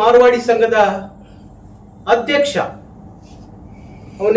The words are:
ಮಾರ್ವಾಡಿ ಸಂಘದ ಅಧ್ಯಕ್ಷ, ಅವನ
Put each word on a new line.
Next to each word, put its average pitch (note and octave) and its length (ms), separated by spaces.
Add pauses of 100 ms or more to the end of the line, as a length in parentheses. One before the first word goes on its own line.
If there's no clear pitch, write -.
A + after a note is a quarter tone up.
ಮಾರ್ವಾಡಿ A#3+ 380 (100)
ಸಂಘದ A3+ 280 (1300)
ಅಧ್ಯಕ್ಷ, C#4+ 440 (1600)
ಅವನ G#3+ 180